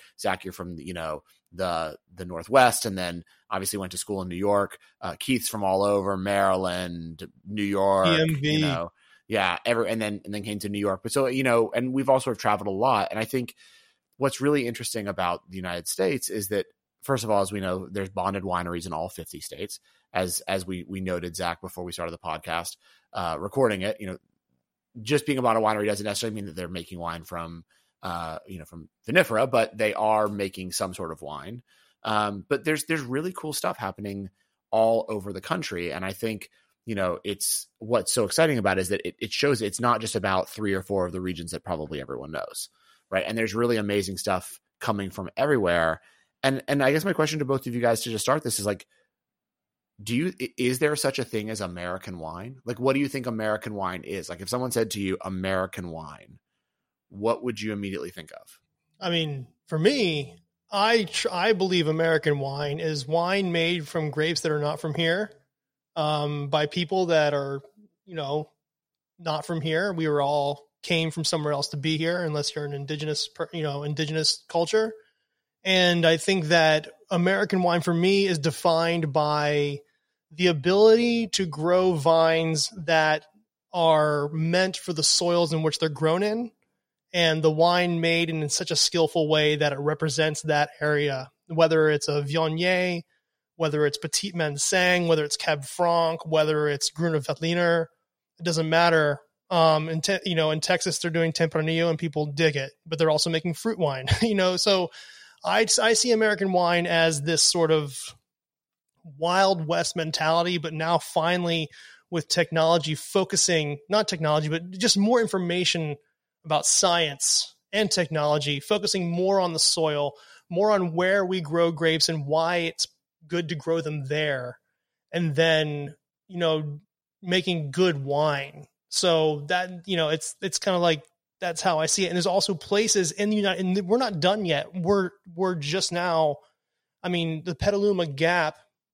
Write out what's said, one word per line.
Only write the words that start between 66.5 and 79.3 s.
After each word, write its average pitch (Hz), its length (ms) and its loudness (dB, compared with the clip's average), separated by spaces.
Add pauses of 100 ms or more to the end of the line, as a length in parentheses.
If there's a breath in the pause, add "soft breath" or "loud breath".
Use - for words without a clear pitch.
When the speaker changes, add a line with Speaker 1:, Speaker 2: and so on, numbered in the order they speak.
Speaker 2:
people 175 400 -2
that 151 260 4
are, 139 300 -4 (420)
you 180 120 -16
know, 151 340 -4 (720)
not 156 260 -4
from 165 140 -4
here. 165 320 -2
We 165 160 -2
were 147 120 2
all 143 460 -2 (160)
came 160 300 0
from 160 120 -4
somewhere 147 280 -2
else 139 160 -2
to - 80 -8
be 156 220 -2
here, 170 220 -2
unless 151 340 -4
you're 147 120 -6
an 143 80 -8
indigenous 147 540 -6
per-, - 240 -8
you 165 100 -6
know, 143 220 -4
indigenous 151 640 -4
culture. 220 440 0 (720 soft breath)
And 180 380 4
I 165 140 6
think 185 280 0
that 156 440 4 (200)
American 190 520 2
wine 175 180 2
for 170 140 0
me 196 320 4
is 175 120 0
defined 165 760 0
by 147 640 0 (520)